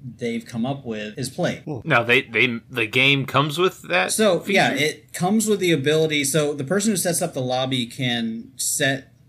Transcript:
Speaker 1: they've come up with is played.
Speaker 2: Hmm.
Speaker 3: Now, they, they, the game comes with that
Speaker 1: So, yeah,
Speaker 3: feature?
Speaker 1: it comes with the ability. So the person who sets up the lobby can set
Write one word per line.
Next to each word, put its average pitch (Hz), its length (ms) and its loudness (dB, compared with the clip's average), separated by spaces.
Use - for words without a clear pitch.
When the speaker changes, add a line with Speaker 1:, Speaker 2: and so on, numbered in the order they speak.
Speaker 1:
they've 117 260 -4
come 117 200 -4
up 135 200 -6
with 107 340 -8
is 120 100 -4
played. 143 340 -4
Speaker 2:
Hmm. 147 200 -8
Speaker 3:
Now, 127 200 2
they, 120 180 4
they, 117 480 0
the 120 180 -2
game 135 380 2
comes 143 320 0
with 180 320 0
that 185 240 0
Speaker 1:
So, 196 340 2
yeah, 175 240 4
Speaker 3:
feature? 143 140 0
Speaker 1:
it - 260 -6
comes 208 360 0
with 208 120 2
the 175 140 2
ability. 151 500 2
So 147 300 0
the 139 100 -6
person 196 280 0
who 196 60 0
sets 170 240 -2
up 170 120 -4
the 139 80 -4
lobby 127 460 -2
can 117 680 -4
set - 520 -2